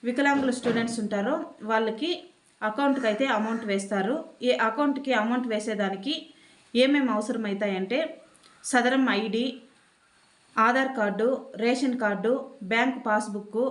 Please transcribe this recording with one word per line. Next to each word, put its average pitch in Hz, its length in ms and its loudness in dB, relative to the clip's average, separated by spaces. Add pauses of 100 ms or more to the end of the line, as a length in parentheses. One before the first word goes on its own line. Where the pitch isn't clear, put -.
వికలాంగుల 277 500 2
స్టూడెంట్స్ 226 440 0
ఉంటారో, 208 440 -2 (240)
వాళ్ళకి 226 540 0 (380)
అకౌంట్కి 254 440 0
అయితే 214 200 2
అమౌంట్ 226 440 0
వేస్తారు. 196 540 -2 (180)
ఈ 247 80 2 (160)
అకౌంట్కి 277 460 0
అమౌంట్ 240 400 0
వేసేదానికి 208 600 -2 (680)
ఏమేమి 277 340 4
అవసరమవుతాయంటే, 208 840 -2 (720)
సదరం 247 400 4
ఐడి, 220 500 0 (1040)
ఆధార్ 262 320 2
కార్డు, 214 480 0 (100)
రేషన్ 247 440 0
కార్డు, 208 320 0 (300)
బ్యాంక్ 233 440 0
పాస్‌బుక్ 214 540 -2 (100)